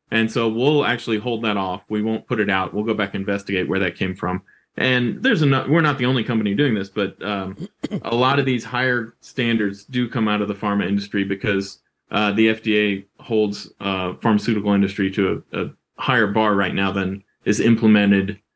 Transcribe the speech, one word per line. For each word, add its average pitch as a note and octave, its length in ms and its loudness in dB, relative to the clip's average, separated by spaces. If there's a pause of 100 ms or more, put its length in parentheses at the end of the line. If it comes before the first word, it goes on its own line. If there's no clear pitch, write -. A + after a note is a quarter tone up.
(100)
And A2+ 200 0
so A#2 160 0
we'll B2+ 380 2
actually A2+ 340 -2
hold A2+ 240 -4
that G#2+ 140 0
off. F#2+ 320 -4
We G#2+ 140 -2
won't A2 260 -4
put G#2+ 100 -2
it G2+ 120 0
out. F#2+ 240 -2
We'll G#2 100 -2
go A2+ 80 0
back G2+ 220 -2
and G2 80 -4
investigate G2 440 -2
where F#2+ 140 -2
that F#2 160 -2
came F#2 180 -2
from. F#2 280 -4 (360)
And B2 440 0
there's G#3+ 200 2
ano-, C3+ 280 2
we're E3 100 4
not D3 160 2
the C#3 80 -2
only B2+ 180 2
company G#2+ 320 0
doing C3 200 2
this, G2 160 -4
but, G2 320 -4
um, G2 340 -6 (260)
<clears throat> F3+ 200 -6
a A#2 120 -4
lot B2+ 240 2
of C3+ 60 2
these B2 180 0
higher B2 580 -2
standards A2+ 640 -2
do B2 220 -2
come A#2 220 0
out G#2 140 2
of G2+ 60 -2
the G2+ 60 -4
pharma G2+ 320 0
industry G2 380 -2
because, G2 540 -4 (320)
uh, G#2 200 0
the A2 200 4
F A2 120 -2
D G#2+ 160 0
A G2+ 440 -4
holds, G#2+ 580 -2
uh, F#2+ 400 -4
pharmaceutical G#2 540 2
industry G2 380 2
to F#2 300 0 (100)
a, F#2 100 -4
a C#3 80 -6 (280)
higher A#2+ 280 2
bar G#2+ 280 2
right F#2+ 200 0
now F#2+ 180 0
than F#2+ 320 -4 (220)
is G#2 120 2
implemented G#2 800 4 (180)